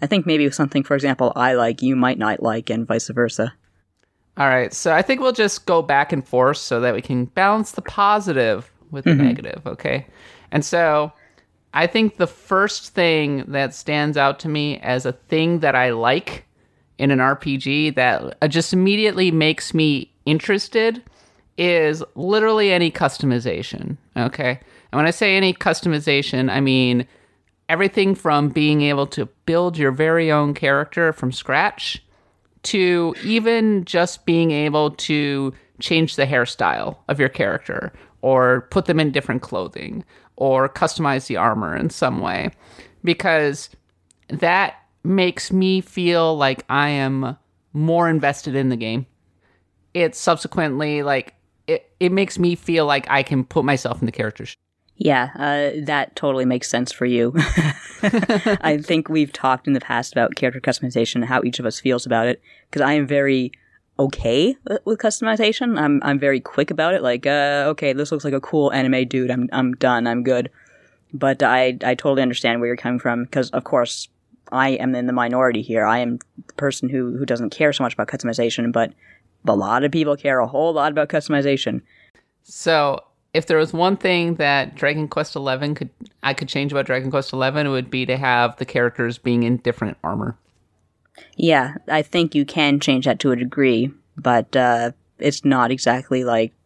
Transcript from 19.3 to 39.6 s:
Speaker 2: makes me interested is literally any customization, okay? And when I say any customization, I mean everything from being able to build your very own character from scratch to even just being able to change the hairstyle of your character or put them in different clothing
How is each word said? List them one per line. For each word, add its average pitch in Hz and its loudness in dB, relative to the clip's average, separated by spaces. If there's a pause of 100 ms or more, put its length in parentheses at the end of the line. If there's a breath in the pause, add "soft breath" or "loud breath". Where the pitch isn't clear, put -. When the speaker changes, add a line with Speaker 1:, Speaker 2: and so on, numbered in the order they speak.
Speaker 2:
makes 156 0
me 151 0 (140)
interested 220 0 (540 soft breath)
is 165 2 (100)
literally 214 2
any 175 2
customization, 127 -2 (180)
okay? 127 -2 (320 soft breath)
And - 0
when 151 4
I 170 2
say 196 2
any 190 2
customization, 147 0
I 123 0
mean 127 2 (640 soft breath)
everything 190 2
from 147 0
being 151 2
able 143 0
to 139 -6 (220)
build 170 0
your 139 2
very 160 2
own 147 2
character 147 0
from 131 -4
scratch - -4 (600)
to 180 0 (100)
even 220 2
just - -2
being 165 2
able 151 0
to 143 -2 (260 soft breath)
change 160 0
the 139 2
hairstyle 107 -2 (100)
of 139 0
your 139 2
character - -4 (300 loud breath)
or 127 2
put 190 0
them 160 2
in 151 2
different 131 -4
clothing - -8 (320 soft breath)